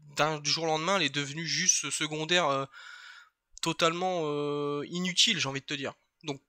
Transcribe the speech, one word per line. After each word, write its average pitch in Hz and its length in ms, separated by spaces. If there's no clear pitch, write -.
d'un, 151 220
du 147 120
jour 165 140
au - 20
lendemain, 160 300
elle 170 60
est 143 60
devenue 143 380
juste 151 420
secondaire, 156 600
euh, 135 160
totalement, 170 640
euh, 147 640
inutile, 180 500
j'ai 127 80
envie 135 140
de - 40
te 151 80
dire. 139 200
Donc, 139 260